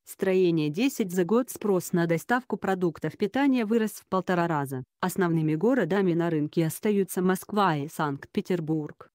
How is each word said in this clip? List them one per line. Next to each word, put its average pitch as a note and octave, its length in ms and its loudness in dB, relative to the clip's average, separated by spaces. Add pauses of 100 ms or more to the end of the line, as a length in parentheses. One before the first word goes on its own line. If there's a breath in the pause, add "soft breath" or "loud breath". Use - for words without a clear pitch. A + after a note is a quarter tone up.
Строение F3 640 2
десять G3+ 420 -2
за F3+ 140 2
год. A#3 240 2
Спрос F#3+ 420 -2
на E3+ 160 2
доставку G#3+ 480 -2
продуктов F#3 640 -2
питания B3+ 480 0
вырос A3 260 0
в - 160 -16
полтора F3+ 400 0
раза. C#3 380 -4 (160)
Основными E3 540 0
городами F#3+ 580 2
на E3+ 160 0
рынке D#3+ 360 0
остаются G3 560 0
Москва F#3 540 0
и D3 140 -4
Санкт-Петербург. D#3 1300 -4